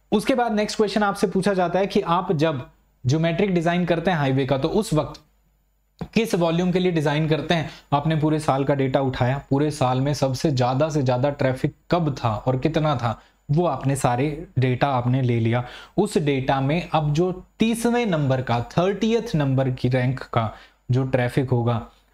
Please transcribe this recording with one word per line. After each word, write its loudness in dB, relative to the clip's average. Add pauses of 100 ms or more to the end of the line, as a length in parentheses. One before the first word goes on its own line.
(120)
उसके 2
बाद 0
नेक्स्ट -2
क्वेश्चन 0
आपसे 0
पूछा 0
जाता 0
है 2
कि 0
आप 0
जब 0 (360)
ज्योमेट्रिक 2
डिजाइन 2
करते 0
हैं 0
हाईवे 0
का 0
तो -2
उस 0
वक्त -2 (920)
किस 2
वॉल्यूम 2
के 0
लिए 2
डिजाइन 0
करते 0
हैं? -2 (240)
आपने 2
पूरे 2
साल 0
का 0
डेटा 0
उठाया, 0 (100)
पूरे 2
साल 0
में 0
सबसे 0
ज्यादा 2
से 0
ज्यादा 2
ट्रैफिक -2 (160)
कब 2
था -2
और 0
कितना 0
था, -4 (280)
वो 2
आपने -2
सारे 0 (120)
डेटा 2
आपने 0
ले 2
लिया। 0 (320)
उस 0
डेटा 0
में -2
अब 0
जो 0 (280)
तीसवें 0
नंबर 0
का, -2 (100)
थर्टियथ 0
नंबर 0
की -2
रैंक 0
का -2 (380)
जो 2
ट्रैफिक -2
होगा 0 (340)